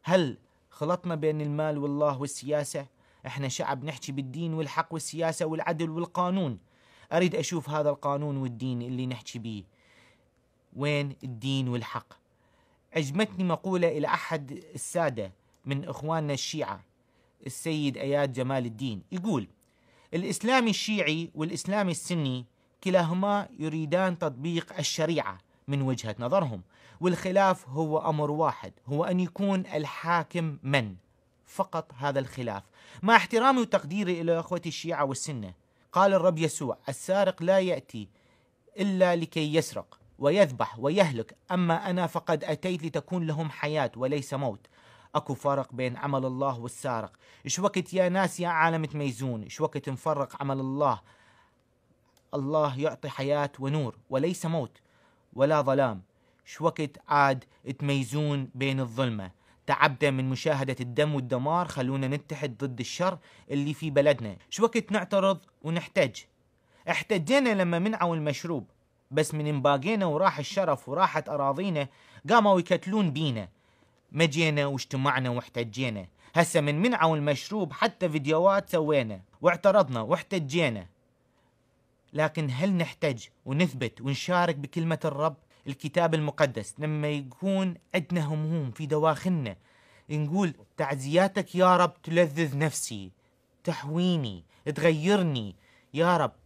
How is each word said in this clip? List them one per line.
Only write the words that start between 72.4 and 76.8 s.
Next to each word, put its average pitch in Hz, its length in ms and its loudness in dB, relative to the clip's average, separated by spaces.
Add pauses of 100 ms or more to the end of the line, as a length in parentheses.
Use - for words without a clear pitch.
يكتلون 185 500 2
بينا. 127 380 -2 (640)
ما 156 120 4
جينا 151 420 2
واجتمعنا 131 640 0
واحتجينا. 117 760 -4 (280)
هسه 165 260 4
من 147 220 2